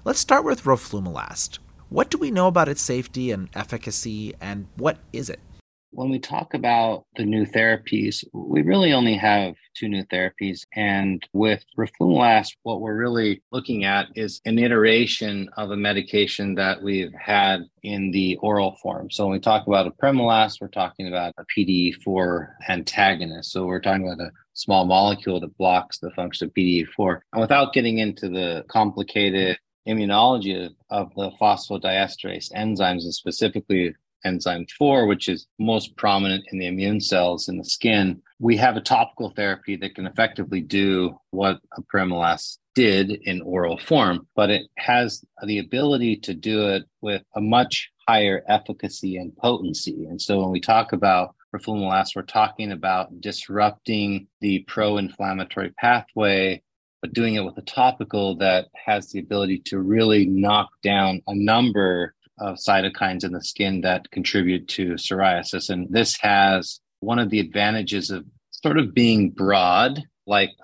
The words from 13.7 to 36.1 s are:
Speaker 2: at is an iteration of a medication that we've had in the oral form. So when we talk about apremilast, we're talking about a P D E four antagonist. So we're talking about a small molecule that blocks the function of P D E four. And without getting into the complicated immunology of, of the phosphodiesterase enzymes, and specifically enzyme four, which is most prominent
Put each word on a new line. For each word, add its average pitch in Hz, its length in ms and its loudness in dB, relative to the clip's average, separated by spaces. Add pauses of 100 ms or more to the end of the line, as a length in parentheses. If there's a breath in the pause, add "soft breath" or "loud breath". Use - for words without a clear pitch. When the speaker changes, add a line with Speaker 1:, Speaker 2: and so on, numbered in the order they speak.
Speaker 2:
at 98 280 0
is 110 300 -8
an 113 160 2
iteration 110 960 2
of 104 160 -6
a 104 60 -4
medication 101 800 -2
that 95 280 -2
we've 95 300 -4
had 98 480 0 (220)
in 98 280 -4
the 92 300 0
oral 101 420 0
form. 95 260 -8
So - 140 -4
when 98 80 0
we 95 80 -2
talk 110 280 2
about 98 200 2
apremilast, 117 720 2
we're 101 80 -12
talking 92 400 -6
about 87 300 -6
a 87 80 -16
P - 180 -2
D 92 80 0
E 87 220 2
four 90 640 -2 (100)
antagonist. 90 840 -2
So 92 120 -4
we're 92 140 -4
talking 95 260 0
about 85 220 -8
a 78 40 -14 (200 soft breath)
small 95 340 2
molecule 95 540 2
that 80 180 -12
blocks 90 420 2
the 87 120 -10
function 87 360 -6
of - 60 -14
P 95 100 2
D 90 180 4
E 80 120 -4
four. - 380 0
And - 80 -2
without 135 320 4
getting 117 280 0
into 104 280 -4
the 87 400 -4
complicated 98 880 0 (300)
immunology 104 760 2
of, 82 80 -14 (160)
of 101 260 -4
the 98 240 -6
phosphodiesterase 98 1120 -2
enzymes, 95 520 -2
and 85 100 -8
specifically 95 840 -2 (280)
enzyme 90 420 -4 (140)
four, 139 260 4
which 101 240 0
is 85 160 -4 (140)
most 110 380 -2
prominent 98 540 0